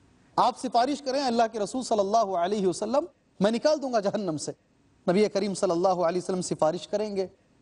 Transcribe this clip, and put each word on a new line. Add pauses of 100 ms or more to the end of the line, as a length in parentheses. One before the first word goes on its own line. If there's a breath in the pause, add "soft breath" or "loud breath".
(360)
آپ
سفارش
کریں
اللہ (100)
کے
رسول
صلی
اللہ
علیہ
وسلم، (360)
میں
نکال
دوں
گا
جہنم
سے۔ (580)
نبی
کریم
صلی
اللہ
علیہ
وسلم
سفارش
کریں
گے، (360)